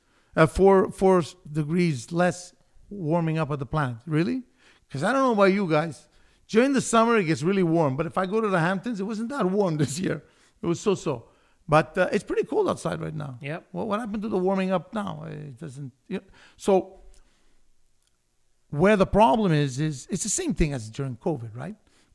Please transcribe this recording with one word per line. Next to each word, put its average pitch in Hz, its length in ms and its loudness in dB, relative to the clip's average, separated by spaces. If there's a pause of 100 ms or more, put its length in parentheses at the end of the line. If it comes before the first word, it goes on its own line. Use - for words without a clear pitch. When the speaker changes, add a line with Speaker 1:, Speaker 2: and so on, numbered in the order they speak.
(360)
Speaker 1:
uh, 160 100 8
four, 190 460 6
four 190 260 4
s-, - 160 -2 (160)
degrees 156 640 -2
less 175 420 -2 (340)
warming 165 500 -2
up 147 120 -4
of 147 80 -4
the 135 80 -8
planet." 135 300 -4 (100)
Really? 190 360 -2 (480)
'Cause 135 120 -8
I 208 100 0
don't 269 100 2
know 254 100 4
about 202 200 6
you 196 160 0
guys. 156 380 -2 (420)
During 254 240 4
the 254 80 2
summer, 226 360 4
it 202 80 2
gets 151 180 0
really 190 220 2
warm. 160 320 2
But 160 100 -4
if - 100 -10
I 190 100 0
go 214 140 -2
to 220 80 0
the 185 120 2
Hamptons, 190 400 -2
it - 40 -6
wasn't 226 260 -6
that 285 200 -2
warm 190 260 0
<laughs> 151 60 0
this 131 160 -2
year. 156 240 -4 (400)
It - 40 -6
was 170 120 -2
so-so. 170 480 -4 (400)
But, 156 320 2
uh, 185 140 2
it's 202 100 0
pretty 415 220 -2
cold 370 240 -2
outside 160 320 -4
right 156 140 -8
now. 143 280 -10
Speaker 2:
Yep. 147 300 -10
Speaker 1:
What, 185 160 -6
what 202 120 -4
happened 214 220 -8
to 226 60 -8
the 196 100 -2
warming 190 320 0
up 185 240 -4
now? 175 340 -8
It 139 300 -14
doesn't... 139 320 -14 (180)
You 185 100 -6
know, - 60 -14 (320)
so - 440 0 (1700)
where 190 260 4
the 185 100 4
problem 220 460 4
is, 143 280 0
is 151 300 -4
it's 202 120 -4
the 220 60 -6
same 330 260 -2
thing 151 180 0
as 110 180 -8
during 135 260 -8
covid, 117 400 -6
right? 160 200 -12 (380)